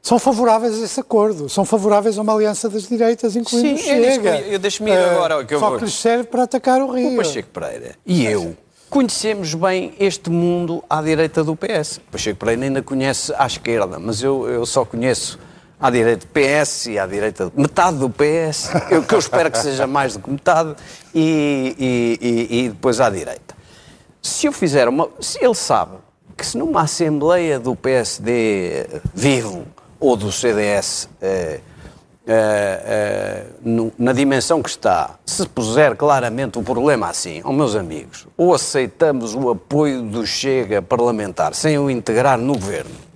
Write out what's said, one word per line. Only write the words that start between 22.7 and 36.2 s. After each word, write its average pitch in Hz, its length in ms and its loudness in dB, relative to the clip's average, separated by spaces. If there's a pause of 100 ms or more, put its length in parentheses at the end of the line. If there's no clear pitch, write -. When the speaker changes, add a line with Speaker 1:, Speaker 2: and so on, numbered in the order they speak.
Speaker 2:
à 120 80 4
direita. - 460 -8 (680)
Se - 240 -4
eu 285 60 2
fizer 139 360 2
uma, 139 220 0 (100)
se - 240 -6
ele 226 120 4
sabe 92 380 0 (440)
que - 80 -8
se - 120 -6
numa 285 240 0
Assembleia 156 760 2
do 120 160 -2
P - 140 -2
S 120 320 0
D 101 640 0 (260)
vivo 110 540 0 (340)
ou 127 160 4
do 101 160 -4
C 117 220 0
D 104 80 2
S, 101 460 -2 (140)
eh, 90 380 -4 (680)
eh, 107 600 0
eh, 101 580 -4 (180)
no, 113 360 0
na 123 160 2
dimensão 139 480 2
que - 80 -6
está, 87 460 0 (100)
se - 220 -4
puser 120 480 2
claramente 123 640 0